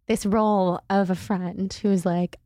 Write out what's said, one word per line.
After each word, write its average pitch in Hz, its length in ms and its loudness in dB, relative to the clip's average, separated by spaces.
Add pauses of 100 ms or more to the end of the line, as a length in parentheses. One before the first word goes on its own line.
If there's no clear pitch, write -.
this - 180 -2
role 202 540 2 (100)
of 196 200 2
a 185 60 0
friend 180 560 -4 (100)
who's 190 240 2
like, 175 400 -2